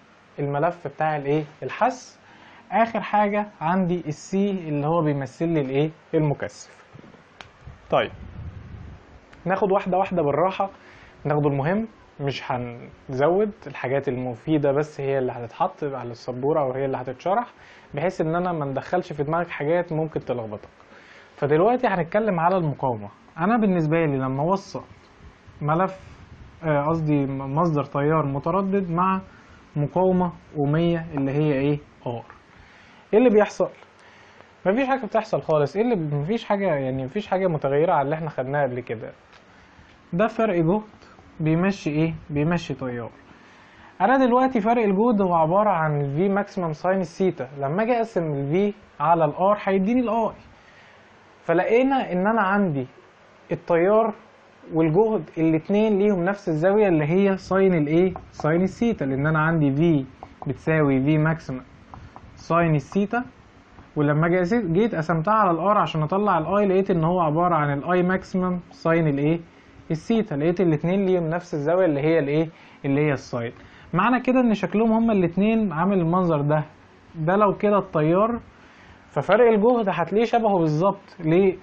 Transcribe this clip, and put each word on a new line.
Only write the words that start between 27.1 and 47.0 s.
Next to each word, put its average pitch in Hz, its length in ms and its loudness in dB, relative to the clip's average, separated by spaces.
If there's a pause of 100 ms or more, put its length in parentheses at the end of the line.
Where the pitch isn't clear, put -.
م-، 135 300 -6
مصدر 156 280 2
تيار 147 420 0
متردد 180 640 -2
مع 185 300 0 (540)
مقاومه 180 560 2 (260)
اوميه 165 480 0 (120)
اللي 135 140 -2
هي 147 220 2
ايه؟ 143 260 0 (280)
ار. 120 180 -8 (880)
ايه 214 60 8
اللي 247 100 6
بيحصل؟ 202 400 2 (960)
مفيش 240 220 2
حاجه 262 180 -2
بتحصل 202 360 -2
خالص. 151 340 0
ايه 208 80 0
اللي، 160 340 -2
مفيش 190 280 -4
حاجه، 202 200 -2
يعني 135 380 -2
مفيش 208 240 -6
حاجه 190 200 0
متغيره 151 460 2
على 143 120 2
اللي 156 100 -2
احنا 160 140 -8
خدناه 139 340 -4
قبل 123 160 -4
كده. 123 320 -10 (1000)
ده 202 140 0
فرق 220 280 0
جهد 175 280 2 (560)
بيمشي 165 500 0
ايه؟ 160 240 0 (160)
بيمشي 151 440 -2
تيار. 120 360 -8 (920)
انا 262 240 4
دلوقتي 254 360 4
فرق 233 220 2
الجهد 202 380 2
هو 180 120 2
عباره 175 360 4
عن 147 480 0
V 196 220 2
maximum 175 420 -4
sin - 40 -4
الثيتا. 180 720 -2